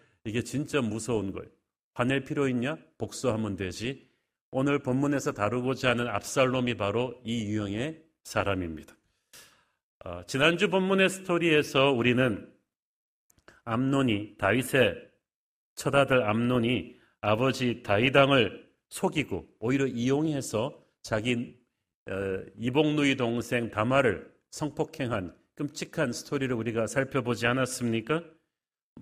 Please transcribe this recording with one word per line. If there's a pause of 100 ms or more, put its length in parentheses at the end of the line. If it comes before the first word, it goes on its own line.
(260)
이게
진짜
무서운
거예요. (460)
화낼
필요
있냐? (200)
복수하면
되지. (440)
오늘
본문에서
다루고자
하는
압살롬이
바로
이
유형의 (220)
사람입니다. (1080)
어,
지난주
본문의
스토리에서
우리는 (1160)
암논이,
다윗의 (800)
첫
아들
암논이 (260)
아버지
다윗
왕을 (220)
속이고 (120)
오히려
이용해서 (280)
자기, (540)
어, (440)
이복누이
동생
다말을 (200)
성폭행한 (200)
끔찍한
스토리를
우리가
살펴보지
않았습니까? (800)